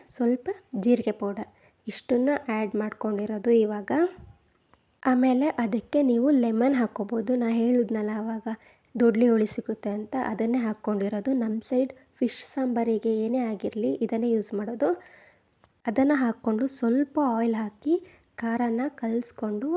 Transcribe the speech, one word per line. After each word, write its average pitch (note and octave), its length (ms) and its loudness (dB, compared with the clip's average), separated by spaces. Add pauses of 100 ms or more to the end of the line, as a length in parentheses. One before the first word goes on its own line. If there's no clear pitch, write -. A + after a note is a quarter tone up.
(160)
ಸ್ವಲ್ಪ B3 300 0 (380)
ಜೀರಿಗೆ A#3 360 2
ಪೌಡರ್, G3+ 280 -6 (440)
ಇಷ್ಟನ್ನು B3+ 420 0 (200)
ಆ್ಯಡ್ G#3+ 280 -4
ಮಾಡ್ಕೊಂಡಿರೋದು G#3+ 680 -4 (120)
ಇವಾಗ. G#3 300 -2 (1200)
ಆಮೇಲೆ B3+ 340 4 (180)
ಅದಕ್ಕೆ A3+ 460 0
ನೀವು A#3+ 180 4 (160)
ಲೆಮನ್ A#3 360 2
ಹಾಕ್ಕೋಬೋದು. A3+ 520 -2 (100)
ನಾ A3+ 60 0 (120)
ಹೇಳಿದ್ನಲ್ಲ A3 600 2
ಆವಾಗ A3 260 -6 (560)
ದೊಡ್ಡಲಿ A#3 300 6
ಹುಳಿ G#3+ 240 2
ಸಿಗುತ್ತೆ G#3+ 420 -6
ಅಂತ, G#3+ 160 -10 (180)
ಅದನ್ನೇ A#3 340 -2
ಹಾಕ್ಕೊಂಡಿರೋದು. G#3 640 -2 (100)
ನಮ್ಮ A3 160 -4 (120)
ಸೈಡ್ B3+ 220 0 (280)
ಫಿಶ್ - 200 -2 (120)
ಸಾಂಬಾರಿಗೆ A#3 600 0 (120)
ಏನೇ B3 260 0
ಆಗಿರಲಿ G#3+ 420 -4 (140)
ಇದನ್ನೇ A3+ 300 -2
ಯೂಸ್ G#3 240 -4
ಮಾಡೋದು. A#3 300 -2 (1000)
ಅದನ್ನು C4+ 340 2
ಹಾಕ್ಕೊಂಡು A3+ 440 0 (120)
ಸ್ವಲ್ಪ C4+ 400 0 (180)
ಆಯಿಲ್ A3+ 260 0
ಹಾಕಿ C#4+ 340 -2 (460)
ಖಾರನ A#3 380 0 (220)
ಕಲಿಸ್ಕೊಂಡು A3+ 760 -4